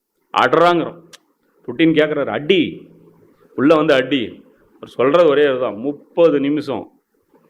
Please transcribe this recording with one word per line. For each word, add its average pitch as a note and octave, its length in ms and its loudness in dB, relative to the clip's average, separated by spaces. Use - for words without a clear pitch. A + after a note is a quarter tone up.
அடறாங்கிறோம். D#3 580 2
புட்டின் D#3+ 280 0
கேட்குறாரு, D3 340 0
"அடி, C3+ 600 -2
உள்ள D3 200 2
வந்து D3+ 180 0
அடி." B2+ 500 -4
அவர் - 140 -20
சொல்றது D3 400 2
ஒரே C#3 120 2
இதுதான், B2+ 340 -2
"முப்பது C#3+ 640 -2
நிமிஷம், C3+ 520 -6